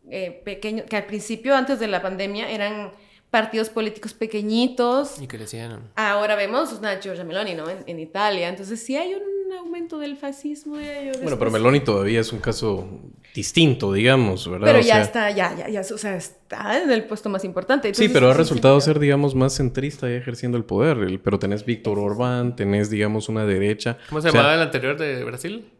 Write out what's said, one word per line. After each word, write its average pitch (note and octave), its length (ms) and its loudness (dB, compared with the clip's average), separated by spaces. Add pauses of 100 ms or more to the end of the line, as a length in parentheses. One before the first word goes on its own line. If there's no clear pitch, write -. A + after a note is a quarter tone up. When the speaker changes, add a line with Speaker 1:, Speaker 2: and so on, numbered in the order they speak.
(100)
Speaker 1:
eh, F#3 340 -10
pequeño, G#3+ 440 -8
que A3 80 -4
al G3+ 100 -4
principio, A3 500 -2
antes C4 240 0
de A3+ 80 -2
la F#3 140 -2
pandemia, G3 480 -6
eran G#3 400 -6 (400)
partidos A3 400 0
políticos A3 440 -6
pequeñitos. A#3+ 1040 -2
Speaker 2:
Y C#3 60 -12
crecieron. A2+ 560 -12 (140)
Speaker 1:
Ahora G#3 400 0
vemos A3+ 360 -2
una G3+ 280 -6
Giorgia F3+ 240 -10
Meloni, F#3 300 -6
¿no? D#3+ 140 -8
En, F#3 180 -8
en E3+ 120 -10
Italia. F#3 500 -2
Entonces, G3 340 -8
sí C4 140 -6
hay F4+ 180 -4
un G4 440 -6
aumento E4+ 400 -10
del C#4+ 180 -8
fascismo, D4 600 -10
ya D4 80 -10
yo D4 140 -10
Speaker 3:
Bueno, C#4 100 -8 (100)
Speaker 1:
después D3+ 180 -4
Speaker 3:
pero A#2 120 0
Meloni A#2+ 300 4
todavía A2 400 0
es G#2+ 120 -4
un A2+ 80 -8
caso G2+ 460 -2 (480)
distinto, B2 580 4
digamos, G#2+ 560 4
¿verdad? F2+ 200 0
Speaker 1:
Pero - 100 8
Speaker 3:
O A#3 40 8
Speaker 1:
ya A#3 120 6
Speaker 3:
sea G#3+ 80 6
Speaker 1:
está, G#3 280 0
ya, F#3 260 0
ya, - 120 -10
ya, G#3 120 -6
o F#3+ 180 -8
sea, G3+ 180 -6
está G#3 680 -6
en D#4 80 0
el A3 140 2
puesto G#3+ 240 -8
más G3 160 -4
importante. F#3+ 440 0
Speaker 3:
Sí, G#3+ 160 2
Speaker 1:
Entonces, G#3 80 2
Speaker 3:
pero B2+ 160 8
ha C3 40 10
Speaker 1:
sí, C3+ 40 6
sí, D#3+ 60 6
Speaker 3:
resultado C#3 380 6
Speaker 1:
sí. C3+ 60 0
Speaker 3:
ser, D3+ 140 4
digamos, C#3+ 340 4
más C3 220 4
centrista C3 540 -2
y A#2+ 40 -2
ejerciendo B2 420 -4
el A2+ 80 -2
poder. B2 340 2
El, F#2+ 220 0
pero G2+ 180 2
tenés G2+ 260 -2
Víctor A2 320 -2
Speaker 1:
Sí, G2+ 60 0
sí, G#2 40 0
sí. G2+ 60 0
Speaker 3:
Orbán, B2 440 0
tenés, G#2 340 2
digamos, G#2+ 380 0
una A2 160 -2
derecha. G#2 540 0 (100)
Speaker 2:
¿Cómo D3+ 120 -4
se D#3+ 80 2
Speaker 3:
O - 40 6
sea A#2 80 8
Speaker 2:
llamaba D3 140 6
el E3 80 2
anterior C#3 360 -2
de C#3 260 -4
Brasil? F3 560 -10